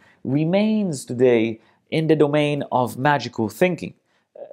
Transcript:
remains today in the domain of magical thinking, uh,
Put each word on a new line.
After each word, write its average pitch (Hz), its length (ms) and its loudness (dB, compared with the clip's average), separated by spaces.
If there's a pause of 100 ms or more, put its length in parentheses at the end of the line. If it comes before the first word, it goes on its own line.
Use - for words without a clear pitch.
(240)
remains 180 800 0
today 120 560 2 (300)
in 160 180 -2
the 156 80 4
domain 147 560 0
of 117 260 -2
magical 123 500 -2
thinking, 170 460 -2 (420)
uh, 123 160 -16